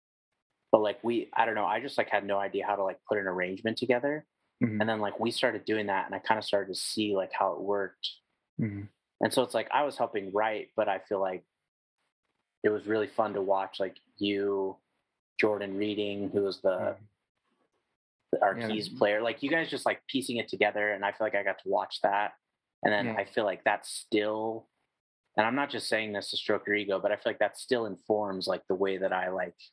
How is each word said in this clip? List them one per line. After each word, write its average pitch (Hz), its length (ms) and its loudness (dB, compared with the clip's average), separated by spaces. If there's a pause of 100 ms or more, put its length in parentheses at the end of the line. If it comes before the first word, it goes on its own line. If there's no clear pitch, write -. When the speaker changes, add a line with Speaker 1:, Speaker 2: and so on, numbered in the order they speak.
(720)
Speaker 1:
But, 110 80 10
like, 104 240 0
we, 117 300 0
I 113 100 4
don't 110 120 0
know, 101 100 0
I 107 140 0
just, 139 180 -6
like, 107 100 0
had 101 160 0
no 101 140 2
idea 98 280 -2
how 104 100 0
to, 98 80 0
like, 92 220 -4
put 107 120 0
an 98 80 -2
arrangement 95 500 -2
together. 127 500 0 (360)
Speaker 2:
Mm-hmm. 107 180 2
Speaker 1:
And 107 80 0
then, 110 120 0
like, 101 200 -4
we 117 100 0
started 117 360 0
doing 107 200 0
that, 95 200 0
and 101 80 -8
I 95 60 -6
kinda 110 220 0
started 98 300 0
to 87 60 -6
see, 104 360 -2
like, 95 180 -2
how 98 200 2
it 82 80 -6
worked. 98 480 -2 (520)
Speaker 2:
Mm-hmm. 101 240 -2 (380)
Speaker 1:
And - 100 2
so 131 100 4
it's 120 120 -2
like, 110 180 -2
I 139 100 4
was 139 160 -2
helping 101 340 -2
write, 107 440 0
but 107 120 2
I 95 120 0
feel 101 200 -2
like 92 240 -2 (1200)
it 107 80 4
was 104 160 -2
really 107 220 2
fun 104 260 0
to 101 80 0
watch, 95 380 0
like, 95 180 -4 (180)
you, 101 640 0 (600)
Jordan 101 380 0
Reading, 101 540 -2
who 101 120 2
was 95 200 -2
the, 92 340 0
Speaker 2:
Mm-hmm. 104 80 -20 (1400)
Speaker 1:
our 98 140 4
Speaker 2:
Yeah. 117 120 -4
Speaker 1:
keys 107 200 -4
player, 104 320 2
like, 113 220 -2
you 139 80 -2
guys 160 180 0
just, 131 160 -4
like, - 220 -2
piecing 123 300 -4
it 110 100 -2
together, 104 460 2
and 101 120 -2
I 101 60 2
feel 110 160 -2
like 107 80 -2
I 101 80 0
got 98 180 -2
to - 80 -12
watch 95 340 -2
that. 101 320 2 (500)
And 104 80 6
then 107 140 2
Speaker 2:
Yeah. 110 100 -2
Speaker 1:
I 101 80 0
feel 113 200 -2
like 92 200 -2
that's 104 240 2
still, 110 800 -2 (680)
and 107 80 4
I'm 117 120 2
not 143 120 0
just 113 200 -4
saying 110 240 0
this 98 180 -4
to - 60 -4
stroke - 300 0
your 104 100 2
ego, 98 240 0
but 101 100 2
I 104 60 0
feel 117 160 -2
like - 80 -2
that 101 180 0
still 117 280 0
informs, 98 600 -2
like, 92 220 0
the 95 80 0
way 95 220 2
that 95 140 0
I, 92 180 0
like, 90 260 -4 (160)